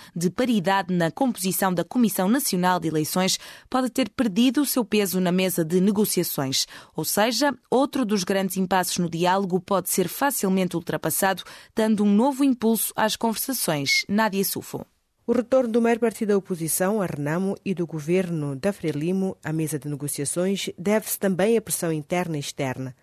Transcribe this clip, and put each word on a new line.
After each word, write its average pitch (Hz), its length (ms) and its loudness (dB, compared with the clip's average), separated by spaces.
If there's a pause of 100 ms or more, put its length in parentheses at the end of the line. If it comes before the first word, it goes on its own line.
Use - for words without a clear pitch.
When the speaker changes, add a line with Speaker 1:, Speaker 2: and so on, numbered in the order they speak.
(160)
Speaker 1:
de 175 160 0
paridade 196 600 2
na 175 200 2
composição 190 600 0
da 170 120 0
Comissão 196 440 2
Nacional 185 520 2
de 165 80 -4
Eleições 160 500 0 (320)
pode 254 220 0
ter 254 180 -2
perdido 240 520 2
o 277 40 2
seu 262 180 0
peso 190 380 0
na 180 100 2
mesa 180 320 2
de 170 160 2
negociações. 185 880 0 (300)
Ou 160 100 -4
seja, 247 500 0 (140)
outro 269 360 2
dos 196 180 0
grandes 190 320 -2
impasses 185 420 0
no 175 120 0
diálogo 175 500 0
pode 180 300 -2
ser 180 180 0
facilmente 190 680 0
ultrapassado, 170 680 -2 (320)
dando 220 260 2
um 208 80 4
novo 254 320 4
impulso 226 540 2
às - 220 0
conversações. 190 880 -2
Nádia 196 380 0
Sufo. - 400 -8 (420)
Speaker 2:
O 233 60 2
retorno 247 360 2
do 233 120 2
maior 233 180 4
partido 220 300 0
da 202 80 4
oposição, 185 640 -2
a 180 40 0
Renamo, 160 500 -2 (100)
e 196 80 0
do 175 120 -4
governo 160 720 -2
da 190 160 -2
Frelimo 180 720 -2
à 156 80 -6
mesa 156 260 -2
de 143 120 -8
negociações 147 880 -4
deve-se 202 420 -2
também 196 380 2
à 214 40 0
pressão 170 300 -4
interna 165 460 -2
e - 20 -4
externa. 127 640 -6